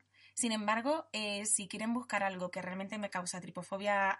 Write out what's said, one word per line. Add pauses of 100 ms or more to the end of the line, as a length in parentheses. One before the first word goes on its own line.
(340)
Sin
embargo,
eh,
si
quieren
buscar
algo
que
realmente
me
causa
tripofobia